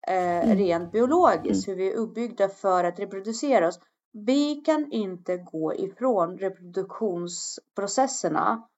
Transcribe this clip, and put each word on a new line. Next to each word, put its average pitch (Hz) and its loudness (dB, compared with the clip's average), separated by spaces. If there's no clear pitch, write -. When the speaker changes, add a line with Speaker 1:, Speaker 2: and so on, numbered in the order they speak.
Speaker 1:
Eh, 180 2
Speaker 2:
Mm. 220 4
Speaker 1:
rent 175 0
biologiskt, 226 4
Speaker 2:
Mm. 190 -6
Speaker 1:
hur 190 0
vi 190 0
är - -6
uppbyggda 214 -2
för 185 2
att 175 -2
reproducera 202 0
oss. 180 -2
Vi 277 0
kan 302 0
inte 185 -4
gå 160 -4
ifrån 190 0
reproduktionsprocesserna 190 -2